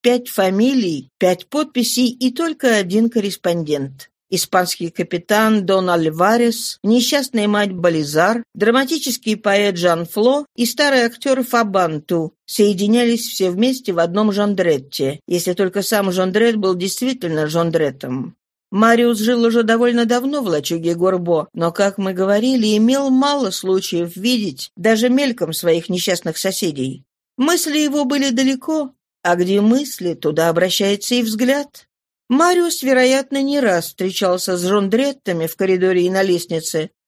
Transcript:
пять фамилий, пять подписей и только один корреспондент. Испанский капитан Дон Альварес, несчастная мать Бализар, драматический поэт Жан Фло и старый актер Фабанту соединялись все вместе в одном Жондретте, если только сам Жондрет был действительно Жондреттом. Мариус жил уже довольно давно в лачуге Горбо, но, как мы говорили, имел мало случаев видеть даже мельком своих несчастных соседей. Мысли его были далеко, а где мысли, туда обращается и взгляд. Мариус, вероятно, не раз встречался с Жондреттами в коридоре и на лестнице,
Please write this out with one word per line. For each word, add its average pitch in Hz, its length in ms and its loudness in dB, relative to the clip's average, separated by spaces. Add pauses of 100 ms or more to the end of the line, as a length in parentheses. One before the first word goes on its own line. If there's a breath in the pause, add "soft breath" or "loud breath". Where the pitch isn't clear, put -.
пять 247 280 0
фамилий, 196 880 0
пять 180 300 2
подписей 247 600 0
и 254 200 -2
только 269 460 -2
один 208 340 2
корреспондент. 165 1000 -4 (180)
Испанский 180 640 -2
капитан 208 760 0
Дон 185 240 0
Альварес, 180 920 0
несчастная 247 640 0
мать 208 240 0
Бализар, 170 720 0 (100)
драматический 247 840 -2
поэт 202 380 0
Жан 170 300 0
Фло 254 400 0 (100)
и 240 120 0
старый 269 380 2
актер 262 360 -2
Фабанту 180 920 -2 (100)
соединялись 220 800 2
все 185 220 -2
вместе 233 420 0
в 170 60 -4
одном 180 340 2
Жондретте, 170 960 0
если 175 260 -2
только 190 280 -2
сам 196 300 0
Жондрет 190 460 2
был 190 180 0
действительно 180 720 -4
Жондреттом. 151 880 -2 (380)
Мариус 233 460 4
жил 233 240 0
уже 233 180 2
довольно 233 440 2
давно 254 360 -2
в 226 60 -4
лачуге 165 480 -2
Горбо, 175 580 0
но, 170 180 -2
как 196 280 0
мы 190 140 -2
говорили, 214 640 2
имел 262 360 2
мало 269 400 2
случаев 180 640 -2
видеть 202 600 -4
даже 220 340 2
мельком 247 440 0
своих 165 360 0
несчастных 175 500 -2
соседей. 143 640 -4 (340)
Мысли 311 400 0
его 294 260 0
были 277 280 0
далеко, 269 640 -2 (260)
а 175 140 2
где 185 260 2
мысли, 220 540 0
туда 160 340 0
обращается 190 640 0
и 247 80 2
взгляд. 247 640 -2 (420)
Мариус, 339 520 2
вероятно, 262 600 2
не 285 160 0
раз 185 300 0
встречался 185 680 -2
с 175 60 -4
Жондреттами 202 840 0
в 160 100 -8
коридоре 185 520 2
и - 20 0
на 190 140 0
лестнице, 170 680 -2 (180)